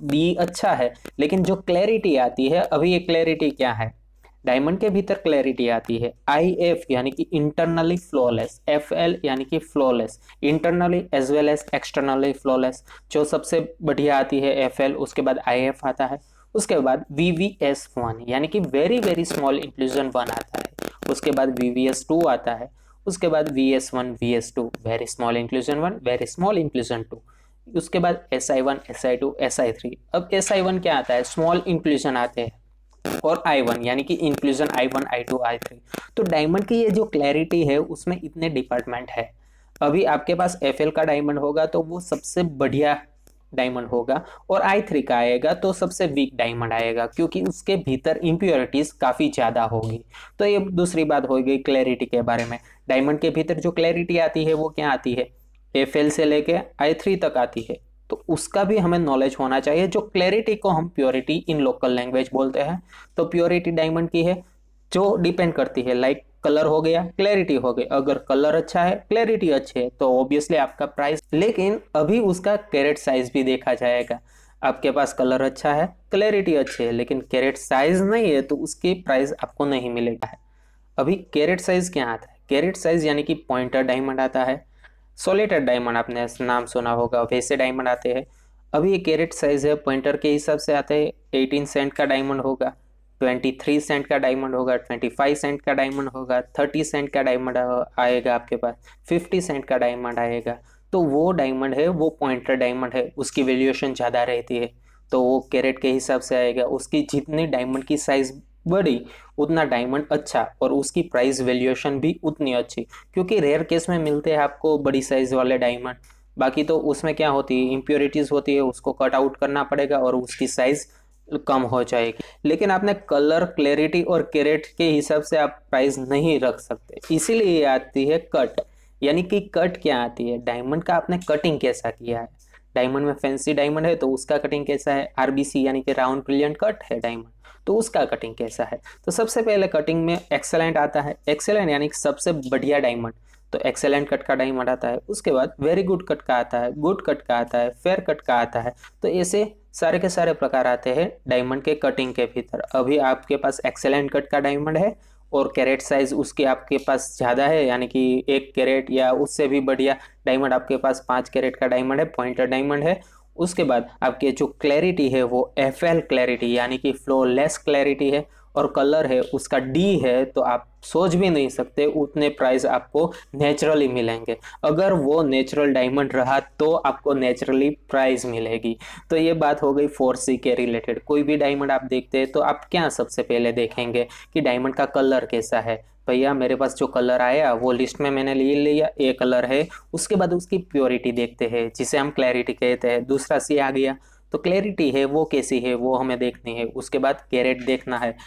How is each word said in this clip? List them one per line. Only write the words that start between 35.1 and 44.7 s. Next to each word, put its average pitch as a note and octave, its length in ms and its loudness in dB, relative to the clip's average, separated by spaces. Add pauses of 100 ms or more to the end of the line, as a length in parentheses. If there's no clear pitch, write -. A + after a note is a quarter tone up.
टू, C3 220 -4
आई A#2+ 120 -2
थ्री। - 220 -14 (380)
तो G#3+ 60 0
डायमंड E3 420 2
की A#3 100 0
ये A3+ 140 4
जो G#3+ 160 2
क्लैरिटी D#3 580 2
है C#3+ 140 2
उसमें E3 380 -2
इतने E3 340 -6
डिपार्टमेंट B2 640 -4
है। A#2 180 -6 (520)
अभी D3+ 240 2
आपके D#3+ 300 0
पास F3+ 280 -2
एफ़एल D3+ 280 0
का D#3 120 0
डायमंड D3 360 0
होगा D3 260 0
तो E3 160 0
वो E3 180 -6
सबसे F3 440 -4
बढ़िया C#3+ 540 0 (560)
डायमंड B2 340 -2
होगा B2 360 0 (260)
और G3 120 2
आई G3 200 2